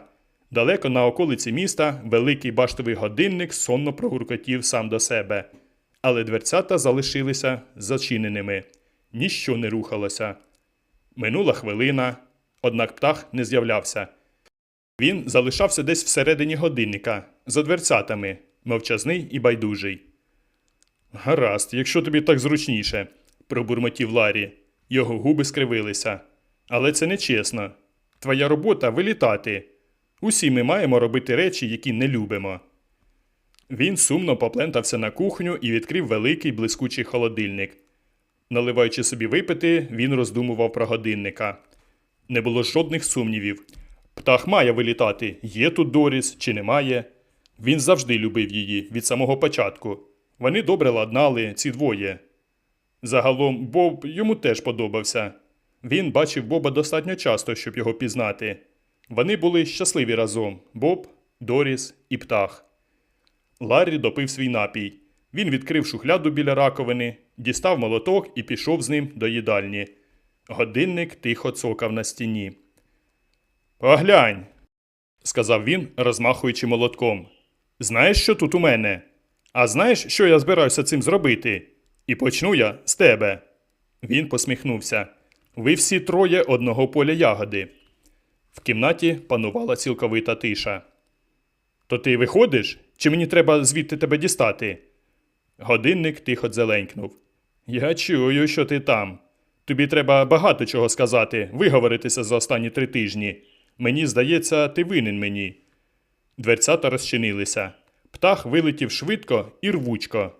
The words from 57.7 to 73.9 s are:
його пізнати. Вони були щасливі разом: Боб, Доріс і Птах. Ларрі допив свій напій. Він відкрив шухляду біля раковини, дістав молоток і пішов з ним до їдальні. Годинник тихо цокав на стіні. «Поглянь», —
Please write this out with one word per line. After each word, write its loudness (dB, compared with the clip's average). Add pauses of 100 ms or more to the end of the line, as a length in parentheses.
його -2
пізнати. -6 (520)
Вони 0
були 2
щасливі -2
разом: -2 (140)
Боб, 0 (320)
Доріс -2 (140)
і -4
Птах. -2 (920)
Ларрі 2
допив -2
свій -4
напій. -4 (400)
Він -2
відкрив 0
шухляду 0
біля 0
раковини, 0 (200)
дістав -2
молоток 0
і -8
пішов -2
з -8
ним -2
до -2
їдальні. -2 (640)
Годинник -2
тихо -4
цокав -4
на -4
стіні. -6 (1300)
«Поглянь», — 6 (800)